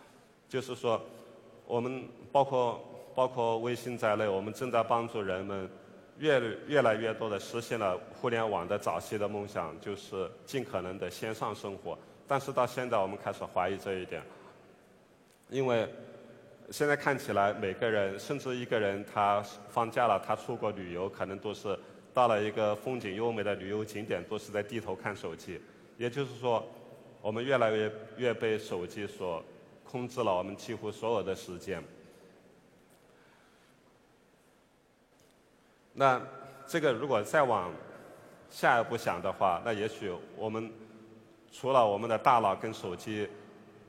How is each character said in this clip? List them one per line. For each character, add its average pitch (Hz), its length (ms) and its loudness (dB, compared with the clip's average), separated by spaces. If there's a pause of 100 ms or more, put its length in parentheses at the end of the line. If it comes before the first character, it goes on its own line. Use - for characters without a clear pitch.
(480)
就 131 120 -2
是 123 140 -8
说， 117 260 0 (680)
我 120 140 0
们 123 240 -4 (260)
包 139 140 6
括， 120 400 2 (300)
包 127 140 4
括 117 300 2
微 120 160 0
信 123 220 -6
在 107 200 4
内， 107 120 2
我 95 120 2
们 107 120 -4
正 127 180 -4
在 113 120 4
帮 117 260 2
助 113 140 -4
人 95 220 -2
们 98 260 -4 (480)
越， 139 220 4 (260)
越 143 160 6
来 113 120 6
越 110 200 0
多 110 160 -2
地 101 80 0
实 117 220 -6
现 117 180 -4
了 95 180 2 (240)
互 131 80 0
联 113 200 2
网 90 180 0
的 101 120 0
早 87 220 0
期 113 160 -6
的 104 120 0
梦 101 180 -4
想， 85 340 -6
就 101 160 -6
是 95 340 -6 (140)
尽 127 200 -4
可 95 180 -2
能 92 160 -6
的 95 120 -4
线 110 240 -6
上 110 200 -4
生 101 220 -8
活。 82 200 -8 (300)
但 139 140 2
是 135 120 -8
到 127 140 2
现 127 220 -4
在 117 100 2
我 95 80 4
们 101 100 -6
开 101 160 -4
始 95 120 -8
怀 90 240 0
疑 98 100 -2
这 98 160 -4
一 90 120 -6
点， 80 160 -8 (1300)
因 131 180 0
为 117 220 4 (840)
现 - 160 2
在 147 80 6
看 143 240 2
起 113 140 -4
来 101 200 6
每 98 220 -2
个 117 160 0
人， 101 280 2
甚 143 200 -4
至 131 160 -4
一 123 100 -4
个 120 140 0
人 101 340 0
他 101 300 4 (260)
放 113 220 0
假 123 160 4
了， 98 180 4
他 110 120 0
出 - 180 -6
国 110 160 0
旅 92 220 -8
游， 90 160 -2
可 95 180 -4
能 95 120 -6
都 104 140 -4
是 95 260 -4 (360)
到 123 120 6
了 107 160 6
一 107 100 0
个 107 220 2
风 127 240 -4
景 101 160 -4
优 117 160 0
美 110 120 -2
的 101 140 0
旅 95 120 -8
游 107 160 -2
景 104 200 -8
点， 98 200 -2
都 107 140 -6
是 104 120 -12
在 104 120 0
低 110 180 -6
头 95 140 -6
看 101 200 -4
手 87 220 -8
机。 82 240 -12 (380)
也 120 100 -2
就 135 160 -4
是 120 120 -8
说， 117 280 0 (560)
我 107 100 -2
们 113 140 -2
越 135 140 4
来 113 120 6
越， 107 220 2 (240)
越 120 160 2
被 110 260 0
手 92 280 -6
机 104 200 -8
所 87 380 -6 (400)
控 123 240 -6
制 123 140 -4
了 104 120 4
我 90 80 2
们 98 140 -6
几 - 160 -10
乎 107 180 -6
所 110 220 -2
有 104 100 2
的 92 120 -2
时 90 240 -10
间。 85 260 -6 (4000)
那 131 280 6 (460)
这 170 140 0
个 147 120 4
如 123 140 -2
果 117 160 4
再 151 200 4
往 104 280 4 (800)
下 135 320 4
一 110 40 2
步 117 120 -2
想 92 240 -2
的 95 100 0
话， 92 340 2
那 117 80 0
也 107 140 0
许 107 240 -4 (240)
我 107 140 -4
们 113 240 -4 (800)
除 - 200 -2
了 123 140 10
我 101 120 4
们 113 100 0
的 110 80 4
大 120 220 8
脑 98 180 4
跟 113 160 -6
手 92 240 -6
机 104 320 -4 (600)